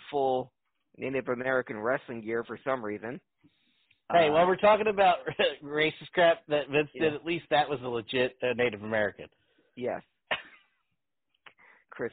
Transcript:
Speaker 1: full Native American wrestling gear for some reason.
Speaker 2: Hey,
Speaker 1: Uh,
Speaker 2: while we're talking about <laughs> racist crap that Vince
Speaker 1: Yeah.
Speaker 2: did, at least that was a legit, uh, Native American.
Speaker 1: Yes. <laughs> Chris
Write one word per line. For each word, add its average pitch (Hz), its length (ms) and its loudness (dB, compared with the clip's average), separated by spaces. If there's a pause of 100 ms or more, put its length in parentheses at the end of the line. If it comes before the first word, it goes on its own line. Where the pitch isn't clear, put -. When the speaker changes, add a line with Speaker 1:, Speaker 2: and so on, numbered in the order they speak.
(120)
Speaker 1:
full 131 400 0 (460)
Native 127 320 -4
American 127 500 -2
wrestling 120 420 -4
gear 113 220 -4
for 113 220 -12
some 131 180 -4
reason. 107 380 -8 (920)
Speaker 2:
Hey, 170 160 6
Speaker 1:
Uh, 147 60 2
Speaker 2:
while 170 140 4
we're 185 100 2
talking 208 300 4
about 190 300 4 (260)
<laughs> 151 200 -2
racist 151 500 -2
crap 170 260 4 (100)
that 147 200 0
Vince 143 240 0
Speaker 1:
Yeah. 156 100 -4
Speaker 2:
did, 156 100 2
at 143 120 -10
least 170 260 -4
that 147 180 4
was 139 140 -2
a 127 40 -8
legit, 123 560 -2
uh, 123 120 0
Native 110 280 0
American. 107 440 -2 (480)
Speaker 1:
Yes. 120 260 -6 (300)
<laughs> - 60 -4 (1500)
Chris 120 220 -8